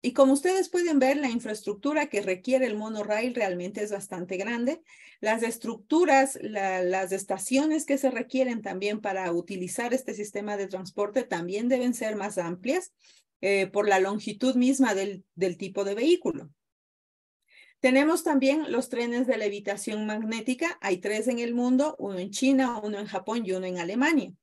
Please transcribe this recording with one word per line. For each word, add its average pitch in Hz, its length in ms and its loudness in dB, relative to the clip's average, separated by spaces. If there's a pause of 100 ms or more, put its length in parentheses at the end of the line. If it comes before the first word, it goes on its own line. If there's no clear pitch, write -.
Y 247 120 -2
como 269 220 8
ustedes 370 340 2
pueden 339 300 2
ver, 262 180 4
la 285 140 -2
infraestructura 233 800 -2
que 202 100 0
requiere 202 460 0
el 214 100 -2
monorail 214 580 -2
realmente 202 480 -2
es 208 80 -4
bastante 190 460 -6
grande. 240 460 -2 (400)
Las 220 200 0
estructuras, 269 1000 2
la, 196 400 -2
las 185 280 0
estaciones 262 760 0
que 277 100 2
se 269 140 2
requieren 247 500 -2
también 202 400 -4
para 190 320 -4
utilizar 185 640 -4
este 254 180 -2
sistema 208 460 -6
de 196 80 -2
transporte 190 560 -4
también 202 480 -4
deben 247 240 2
ser 214 220 -4
más 202 200 -4
amplias, 185 560 -4 (480)
eh, 196 260 2
por 202 220 0
la 190 100 6
longitud 208 580 0
misma 254 380 4
del, 196 300 -4 (120)
del 180 200 0
tipo 196 280 -4
de 196 100 -2
vehículo. 226 560 0 (1300)
Tenemos 294 440 4
también 285 460 2
los 247 200 0
trenes 240 360 -2
de 226 120 2
levitación 208 640 -4
magnética. 226 800 -4
Hay 190 160 0
tres 208 300 -2
en 247 100 0
el 233 160 -4
mundo, 254 440 2
uno 196 200 -6
en 190 120 -6
China, 262 480 2
uno 208 200 -6
en 208 80 -8
Japón 214 400 -6
y 190 60 -2
uno 185 120 -4
en 180 140 -4
Alemania. 220 640 0